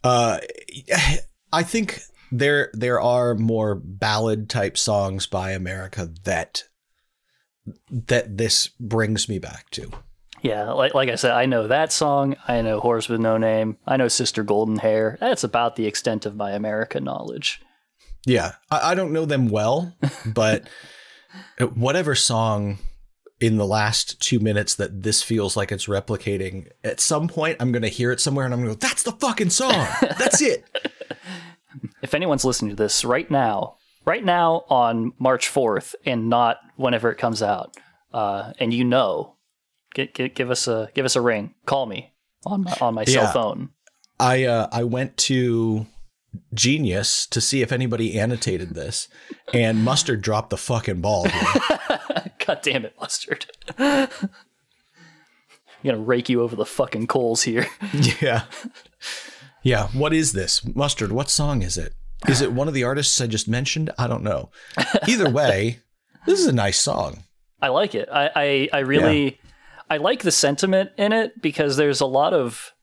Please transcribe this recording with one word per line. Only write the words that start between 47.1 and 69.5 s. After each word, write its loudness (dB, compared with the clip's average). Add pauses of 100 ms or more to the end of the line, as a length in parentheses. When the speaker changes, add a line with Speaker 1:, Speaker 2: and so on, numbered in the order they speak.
Speaker 1:
to -2
see 0
if -2
anybody 0
annotated -2
this, -8 (460)
and 4
Mustard 2
dropped -2
the -4
fucking -2
ball 0
here. 0 (200)
Speaker 2:
<laughs> -8
God -2
damn 0
it, -14
Mustard. -6 (160)
<laughs> -16
I'm 2 (1800)
gonna 0
rake 0
you 4
over 0
the -2
fucking -2
coals 2
here. 0 (260)
<laughs> - (280)
Speaker 1:
Yeah. 0 (1200)
Yeah, 2
what 0
is 2
this? -2 (100)
Mustard, -2
what -2
song 2
is -2
it? -6 (340)
Is 4
it 0
one 0
of -2
the 2
artists 0
I -2
just -2
mentioned? -2
I -2
don't -4
know. -4 (580)
Either 2
way, 2 (440)
this 4
is 4
a 4
nice 2
song. -2 (360)
Speaker 2:
I 0
like 0
it. -4
I, 2
I, 2
I 2
really, 4
Speaker 1:
Yeah. 0 (600)